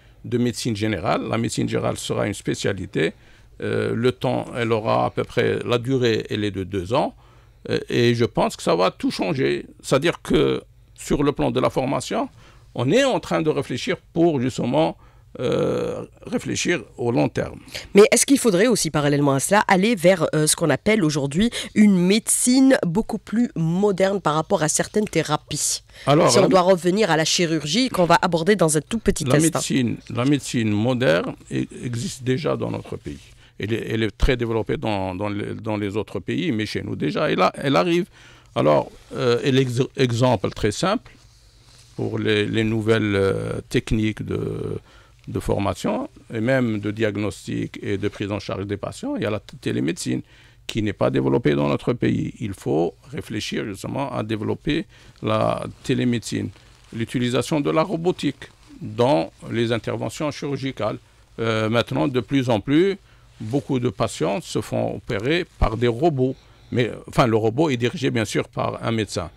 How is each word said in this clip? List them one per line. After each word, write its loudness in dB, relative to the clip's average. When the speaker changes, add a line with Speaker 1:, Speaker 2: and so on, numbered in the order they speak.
Speaker 1:
de -2
médecine -2
générale. -2
La -2
médecine -2
générale -2
sera -4
une -2
spécialité. -4
Euh, -2
le 2
temps, -4
elle 0
aura 0
à -2
peu -4
près, 0
la 0
durée, 0
elle -4
est -2
de -4
deux -4
ans. 0
Euh, -2
et 4
je 2
pense 0
que -12
ça 2
va 2
tout -4
changer. -2
C'est-à-dire 0
que 2
sur -2
le 2
plan 0
de 0
la 2
formation, -4
on -2
est 4
en 0
train -2
de 0
réfléchir -4
pour 4
justement, 0
euh, -2
réfléchir -2
au -2
long 2
terme. -6
Speaker 2:
Mais 12
est-ce 4
qu'il 4
faudrait 4
aussi, 2
parallèlement 4
à 2
cela, 4
aller 4
vers, 4
euh, 2
ce 2
qu'on 2
appelle 2
aujourd'hui 0
une 8
médecine 4
beaucoup -2
plus -2
moderne 0
par 0
rapport 0
à 2
certaines 0
thérapies ? -2
Speaker 1:
Alors, 6
Speaker 2:
Si 6
on 6
Speaker 1:
la 6
Speaker 2:
doit 6
revenir 4
à 2
la 2
chirurgie 0
qu'on 2
va 6
aborder 2
dans 4
un -2
tout -4
petit 0
Speaker 1:
la 2
Speaker 2:
instant. 2
Speaker 1:
médecine, 0
la -2
médecine 0
moderne 2
e-, -2
existe -6
déjà 0
dans -4
notre -8
pays. -12
Elle -4
est, -4
elle -2
est -4
très 4
développée -2
dans, -2
dans -4
les, -6
dans -6
les -4
autres -4
pays, -4
mais -2
chez -6
nous -6
déjà, -2
elle 0
a, 2
elle 0
arrive. 2
Alors, 2
euh, 2
et 2
l'ex-, 2
exemple 2
très -2
simple, -2
pour -4
les, 2
les 0
nouvelles, 2
euh, 0
techniques 0
de, -6
de -6
formation -2
et -4
même 0
de -4
diagnostic -4
et -2
de -2
prise -6
en -4
charge -6
des -4
patients, -8
il -4
y -2
a -2
la -4
t-, -20
télémédecine -4
qui -4
n'est -2
pas 0
développée 2
dans 0
notre -2
pays. -2
Il -8
faut -2
réfléchir -8
justement -8
à -4
développer -4
la 0
télémédecine, -2
l'utilisation -2
de 0
la 2
robotique -4
dans 0
les 0
interventions -4
chirurgicales. -6
Euh, 0
maintenant, 0
de 0
plus 0
en 2
plus, 2
beaucoup -2
de 0
patients -2
se -6
font -4
opérer -2
par 0
des 2
robots. 0
Mais, 0
enfin, 2
le 4
robot 2
est 0
dirigé, 0
bien 0
sûr, -4
par -4
un -2
médecin. -4